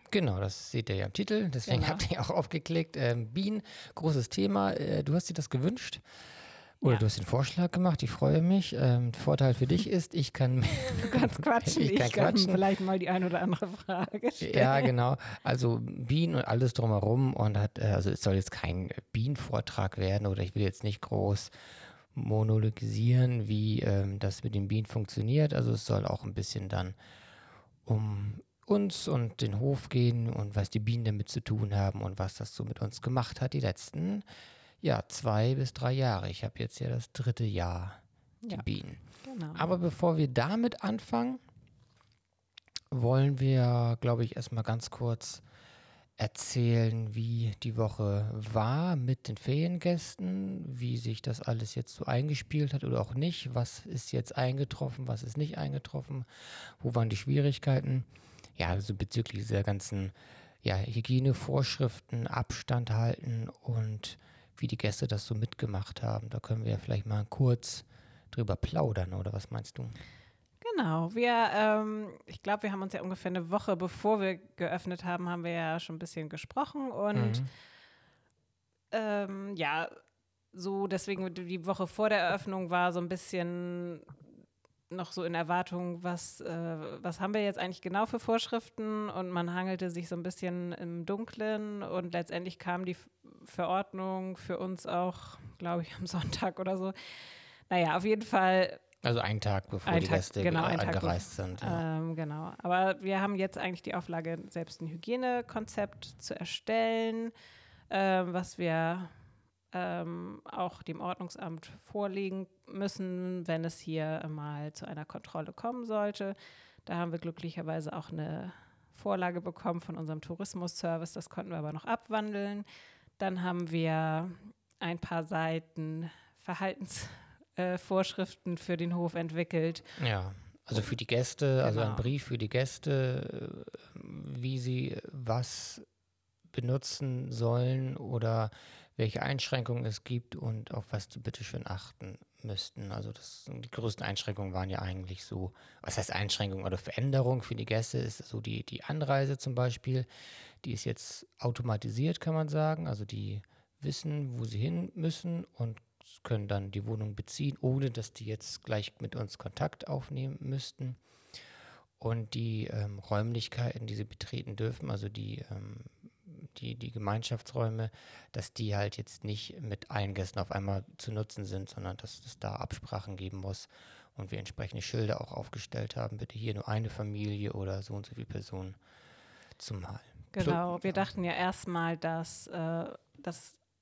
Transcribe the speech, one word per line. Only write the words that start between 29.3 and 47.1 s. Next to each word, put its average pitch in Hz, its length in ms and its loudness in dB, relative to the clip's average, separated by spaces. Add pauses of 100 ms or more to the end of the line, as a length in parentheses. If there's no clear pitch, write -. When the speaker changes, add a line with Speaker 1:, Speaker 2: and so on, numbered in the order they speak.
Speaker 1:
den 104 180 2
Hof 135 300 0
gehen 120 440 4
und 104 220 -2
was 104 160 2
die 110 80 2
Bienen 113 240 2
damit 104 260 2
zu 120 120 -2
tun 107 340 2
haben 98 260 4
und 98 160 -2
was 98 180 0
das - 200 -8
so - 80 -2
mit - 180 -4
uns - 220 -4
gemacht 123 380 0
hat 127 120 0
die 147 60 0
letzten, 160 640 0 (600)
ja, 123 260 4
zwei 113 460 4
bis 135 180 0
drei 127 180 0
Jahre. 113 380 2
Ich 92 140 -6
habe 107 140 -4
jetzt 117 220 -4
ja 127 100 -2
das 120 220 -2
dritte 120 320 0
Jahr 90 580 0 (400)
die 220 140 -6
Speaker 2:
Ja, - 80 -4
Speaker 1:
Bienen. - 340 -4 (260)
Speaker 2:
genau. 180 340 -8
Speaker 1:
Aber 175 200 2
bevor 175 400 4
wir 151 100 6
damit 175 560 2
anfangen, 233 540 0 (1500)
wollen 131 500 4
wir, 123 640 6
glaube 120 220 4
ich, 117 120 0
erstmal 117 280 -2
ganz 113 260 0
kurz - 520 -2 (760)
erzählen, 113 1000 2